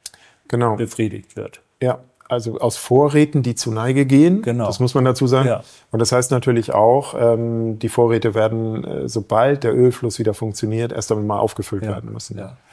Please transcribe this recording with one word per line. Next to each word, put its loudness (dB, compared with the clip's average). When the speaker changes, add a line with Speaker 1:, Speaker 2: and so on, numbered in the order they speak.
Speaker 1:
Genau. 0
Speaker 2:
befriedigt -6
wird. -14
Speaker 1:
Ja, 0
also -4
aus -2
Vorräten, 2
die -2
zu -6
Neige 0
gehen. 6
Speaker 2:
Genau. -2
Speaker 1:
Das -6
muss 0
man 2
dazu 2
sagen. 2
Speaker 2:
Ja. -2
Speaker 1:
Und -2
das 0
heißt 2
natürlich 0
auch, 2
ähm, 0
die -4
Vorräte 2
werden, -2
äh, -6
sobald 0
der 2
Ölfluss 2
wieder 0
funktioniert, -4
erst -6
einmal -2
aufgefüllt -4
Speaker 2:
Ja. -6
Speaker 1:
werden -8
müssen. -12
Speaker 2:
Ja. -16